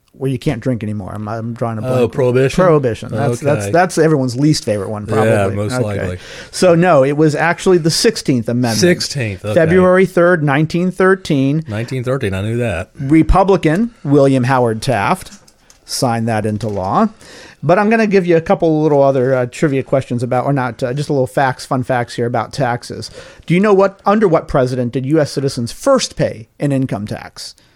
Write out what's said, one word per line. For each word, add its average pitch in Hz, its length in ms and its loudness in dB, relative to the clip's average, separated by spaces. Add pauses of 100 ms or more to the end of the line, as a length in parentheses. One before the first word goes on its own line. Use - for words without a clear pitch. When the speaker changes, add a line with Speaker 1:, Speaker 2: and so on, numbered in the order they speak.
(120)
Speaker 1:
where 135 180 -6
you 127 80 -4
can't 117 240 -4
drink 117 220 -4
anymore. 104 280 -6
I'm, 104 160 -10
I'm 113 280 -8
drawing 113 240 -6
a - 20 -8
Speaker 2:
Oh, 127 140 -2
Speaker 1:
blank. 120 180 0
Speaker 2:
Prohibition? 131 500 2
Speaker 1:
Prohibition. 135 480 0
That's, 120 280 -2
that's, 117 240 -2
Speaker 2:
Okay. 101 80 -6
Speaker 1:
that's 175 260 2
everyone's 143 380 2
least 147 280 2
favorite 104 280 -4
one, 104 160 -10
Speaker 2:
Yeah, 107 80 -2
Speaker 1:
probably. 107 400 2
Speaker 2:
most 107 180 -4
Speaker 1:
Okay. 127 100 -2
Speaker 2:
likely. 98 360 -6 (320)
Speaker 1:
So, 175 240 4
no, 165 280 4
it 143 100 0
was 151 200 2
actually 170 460 2
the 160 100 -2
sixteenth 156 580 0
Amendment. 120 320 0
Speaker 2:
Sixteenth, 127 640 -2
okay. 104 120 -2
Speaker 1:
February 185 500 4
third, 175 380 2
nineteen 156 480 0
thirteen. 160 760 0
Speaker 2:
Nineteen 120 360 -6
thirteen, 127 320 -2
I 95 80 -4
knew 113 140 -4
that. 104 420 -4
Speaker 1:
Republican 170 1040 2
William 139 400 4
Howard 123 400 0
Taft 123 560 -2 (460)
signed 117 420 -4
that 110 180 -2
into 107 220 -4
law. 107 420 -2 (560)
But 180 140 4
I'm 208 100 2
gonna 226 180 2
give 185 200 2
you 165 80 4
a 165 60 2
couple 165 420 0
little 143 180 4
other, 135 320 2
uh, 127 120 0
trivia 135 380 -2
questions 131 380 -2
about, 123 240 -2
or 139 60 0
not, 127 320 -4
uh, 123 100 -2
just 143 140 -6
a 156 60 -2
little 131 140 0
facts, 131 380 -2
fun 131 180 -2
facts 120 300 -4
here 120 120 -4
about 120 260 -4
taxes. 120 580 -6 (360)
Do 160 80 0
you 180 80 4
know 208 120 4
what, 190 320 2
under 208 220 2
what 156 220 0
president 127 420 -2
did 131 140 -4
U 156 160 2
S 139 100 -2
citizens 135 400 -4
first - 460 0
pay 110 320 -4 (100)
an 143 140 0
income 123 340 -4
tax? - 480 -14 (200)